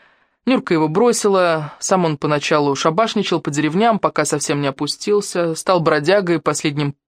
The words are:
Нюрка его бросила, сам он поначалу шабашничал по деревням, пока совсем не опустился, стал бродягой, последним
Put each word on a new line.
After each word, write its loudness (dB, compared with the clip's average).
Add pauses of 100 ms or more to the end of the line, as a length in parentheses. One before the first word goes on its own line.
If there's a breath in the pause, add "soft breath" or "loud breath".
(460 loud breath)
Нюрка 0
его 2
бросила, 0
сам 0
он 0
поначалу 0
шабашничал 0
по -6
деревням, 0
пока 0
совсем -2
не -2
опустился, -2
стал 0
бродягой, 2
последним -2 (120)